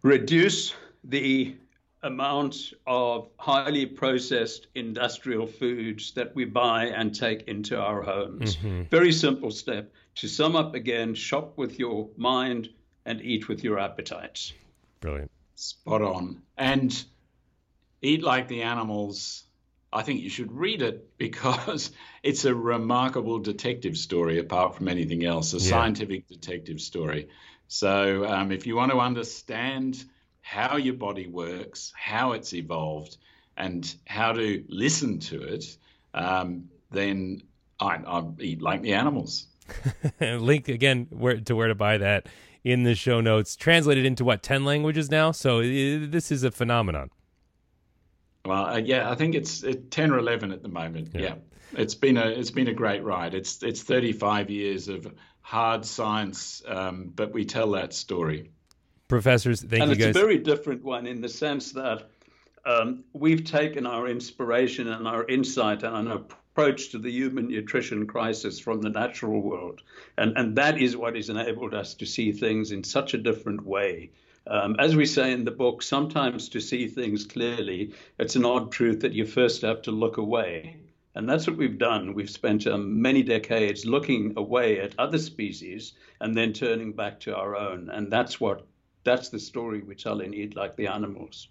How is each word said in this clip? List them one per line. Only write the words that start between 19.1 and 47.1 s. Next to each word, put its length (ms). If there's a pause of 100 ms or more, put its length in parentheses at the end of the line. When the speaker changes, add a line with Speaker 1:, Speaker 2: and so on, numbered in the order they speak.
Speaker 3:
I 80
think 200
you 80
should 220
read 300
it 360
because 760 (160)
<laughs> 160
it's 200
a 100
remarkable 840
detective 580
story, 420
apart 360
from 140
anything 340
else, 300
a 40
Speaker 2:
Yeah. 120
Speaker 3:
scientific 580
detective 540
story. 480 (400)
So, 560
um, 260
if 160
you 80
want 160
to 80
understand 1040 (380)
how 340
your 200
body 320
works, 680
how 380
it's 200
evolved, 640 (380)
and 400 (100)
how 280
to 340
listen 500
to 240
it, 360 (360)
um, 560 (220)
then 500 (380)
I, 160 (100)
I 180 (160)
eat 220
like 200
the 120
animals. 540 (380)
Speaker 2:
<laughs> 340
Link 480
again 420
where, 300
to 160
where 140
to 60
buy 220
that 300 (380)
in 180
the 100
show 280
notes. 340
Translated 500
into, 200
what, 180
ten 220
languages 440
now? 220
So, 300
i-, 440
this 260
is 120
a 80
phenomenon. 580 (1400)